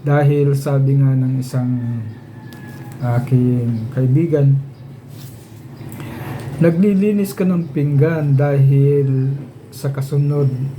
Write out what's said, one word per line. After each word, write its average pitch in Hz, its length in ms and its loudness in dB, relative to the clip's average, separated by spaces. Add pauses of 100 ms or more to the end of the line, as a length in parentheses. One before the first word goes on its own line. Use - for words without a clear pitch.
dahil 143 480 4
sabi 139 480 2
nga 135 160 4
ng 131 240 0
isang 123 320 -2 (1300)
aking 120 960 0
kaibigan, 139 640 4 (2000)
"Naglilinis 196 720 2
ka 180 160 -2
ng 165 240 -2
pinggan 147 640 2
dahil 139 960 2 (400)
sa - 160 -8
kasunod 143 640 0 (260)